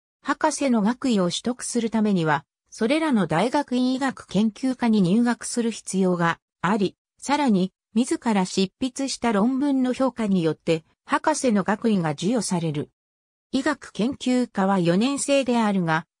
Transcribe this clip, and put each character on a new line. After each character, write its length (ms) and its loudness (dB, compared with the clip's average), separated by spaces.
博 300 0
士 180 0
の 140 2
学 260 0
位 100 2
を 120 0
取 100 -4
得 220 -6
す 180 -4
る 80 -2
た 140 0
め 100 2
に 120 2
は、 200 0
そ 180 -2
れ 120 2
ら 120 -2
の 140 2
大 240 0
学 260 -2
院 200 0
医 40 -4
学 280 -6
研 240 0
究 240 -4
科 120 -2
に 140 4
入 220 4
学 220 -2
す 180 -4
る 80 -2
必 260 -8
要 180 2
が 240 -2
あ 160 2
り、 180 -2
さ 200 -2
ら 120 2
に、 220 2
自 280 0
ら 220 2
執 240 0
筆 280 -4
し 100 -8
た 160 -2
論 240 2
文 240 0
の 120 0
評 180 0
価 160 -4
に 160 2
よ 80 2
っ 40 -2
て、 280 -2
博 280 0
士 180 0
の 120 2
学 260 -2
位 80 2
が 120 0
授 240 -2
与 140 -2
さ 120 -2
れ 120 -2
る。 200 -6
医 120 -2
学 280 -4
研 200 -2
究 360 0
科 200 -2
は 100 2
四 180 2
年 220 0
生 280 0
で 140 0
あ 120 2
る 120 0
が、 220 -2